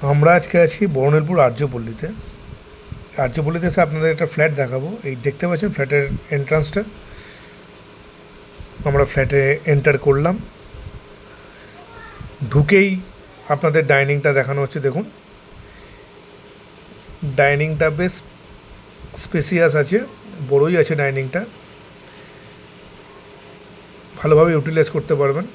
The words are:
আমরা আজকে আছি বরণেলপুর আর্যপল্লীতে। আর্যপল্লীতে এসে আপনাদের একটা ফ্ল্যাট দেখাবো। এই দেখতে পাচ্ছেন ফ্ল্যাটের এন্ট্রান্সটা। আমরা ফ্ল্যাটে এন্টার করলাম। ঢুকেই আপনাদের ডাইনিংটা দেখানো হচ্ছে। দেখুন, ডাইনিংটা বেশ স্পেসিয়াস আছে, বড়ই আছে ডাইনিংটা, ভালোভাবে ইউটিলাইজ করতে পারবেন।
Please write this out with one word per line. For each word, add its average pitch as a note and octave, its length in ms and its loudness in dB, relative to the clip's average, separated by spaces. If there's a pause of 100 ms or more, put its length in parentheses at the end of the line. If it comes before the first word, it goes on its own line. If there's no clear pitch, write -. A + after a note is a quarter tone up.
আমরা D3 320 6
আজকে F3 260 2
আছি E3+ 280 2
বরণেলপুর D3+ 520 2
আর্যপল্লীতে। B2 680 0 (1080)
আর্যপল্লীতে D#3 500 -2
এসে F3 140 0
আপনাদের D#3 300 2
একটা D#3 140 -2
ফ্ল্যাট D#3 260 0
দেখাবো। C#3 520 -4
এই C3+ 200 -6
দেখতে C#3+ 240 -4
পাচ্ছেন F3 240 -2
ফ্ল্যাটের C#3 360 0 (240)
এন্ট্রান্সটা। D3 520 -2 (2000)
আমরা C#3+ 200 2
ফ্ল্যাটে C#3 600 0
এন্টার C#3+ 320 2
করলাম। C#3+ 380 2 (2250)
ঢুকেই F#3+ 380 4 (600)
আপনাদের D3+ 380 0
ডাইনিংটা C#3+ 460 2
দেখানো C3+ 280 0
হচ্ছে। C#3 180 -4
দেখুন, C#3 260 -2 (2250)
ডাইনিংটা D3 540 2
বেশ F3 220 -4 (1040)
স্পেসিয়াস D#3+ 580 0
আছে, D#3 240 2 (500)
বড়ই D3 280 4
আছে D#3+ 180 2
ডাইনিংটা, C#3 500 -4 (2750)
ভালোভাবে D#3 340 4
ইউটিলাইজ D#3 380 0
করতে D#3 260 -4
পারবেন। C#3+ 400 0